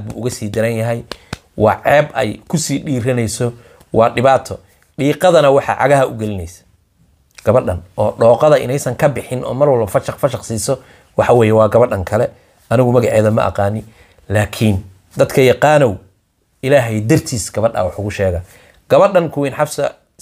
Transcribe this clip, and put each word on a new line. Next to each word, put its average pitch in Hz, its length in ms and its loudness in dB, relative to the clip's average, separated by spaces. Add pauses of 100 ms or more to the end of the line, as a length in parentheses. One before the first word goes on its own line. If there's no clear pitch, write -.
buu 107 140 -12
uga 120 100 -6
sii - 200 -8
daran 113 260 -2
yahay. 117 260 -4 (540)
Waa 107 280 2
ceeb 143 300 2
ay 117 240 -6 (100)
ku 175 100 -2
sii 139 200 -4
dhiiranayso, 120 760 -4 (400)
waa 113 180 4
dhibaato. 123 480 0 (400)
Dhiiqadana 147 520 2
waxaa 135 260 2
cagaha 135 300 2
u - 120 -6
gelinaysa 101 440 -8 (840)
gabadhan, 107 380 0 (140)
oo 107 220 -2
dhooqada 131 400 4
inaysan 127 380 -4
ka 151 120 0
bixin 127 360 -6
oo 120 100 -6
mar 143 140 0
walba 120 220 2
fashaq - 280 -4
fashaq 123 260 -4
siiso, 117 340 -4 (380)
waxa 110 160 2
weeye, 117 200 4
waa 110 160 4
gabadhan 113 360 2
kale. 110 260 -2 (400)
Anigu 120 220 2
magaceeda 110 380 2
ma 113 200 2
aqaani, 104 340 -4 (440)
laakiin 104 500 0 (380)
dadka 135 260 2
yaqaanow, 131 540 4 (680)
Ilaahay 123 400 0
dartiis 135 480 -2
gabadha 107 320 -2
wax - 140 -6
ugu 104 120 -6
sheega. 92 300 -2 (480)
Gabadhan 175 420 2
Queen 143 220 -4
Xafsa, 147 380 -4 (320)